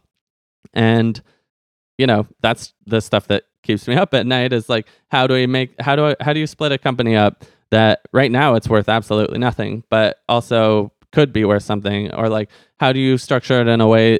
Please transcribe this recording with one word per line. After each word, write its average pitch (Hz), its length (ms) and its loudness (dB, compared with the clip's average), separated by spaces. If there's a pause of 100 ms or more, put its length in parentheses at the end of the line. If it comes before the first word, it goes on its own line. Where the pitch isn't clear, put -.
(720)
And, 113 480 0 (760)
you 131 100 0
know, 107 200 0 (140)
that's - 320 -4 (120)
the 110 160 -2
stuff - 260 -2
that 101 160 -2 (200)
keeps 110 240 -4
me 120 80 -2
up 190 180 0
at 117 120 0
night 127 280 -2
is, 113 160 -4
like, 113 180 -4 (220)
how 131 180 0
do 131 60 2
we 127 140 0
make, 131 320 -4
how 139 160 -2
do 151 120 0
I, 143 120 0
how 147 140 -2
do 156 60 -4
you 156 80 -4
split 151 240 -6
a 135 60 -4
company 120 380 -2
up 104 280 2 (280)
that 110 300 2 (100)
right 127 200 2
now 131 240 2
it's 110 120 -2
worth 107 220 0
absolutely 107 480 -2
nothing, 117 520 -4
but 110 380 0
also 110 640 0 (200)
could 143 200 2
be 110 140 0
worth 101 180 2
something? 101 500 -6
Or, 113 140 -4
like, 110 220 -4 (300)
how 131 120 2
do 131 80 0
you 131 180 2
structure 127 440 0
it 117 60 2
in 117 140 4
a 110 60 4
way 113 320 4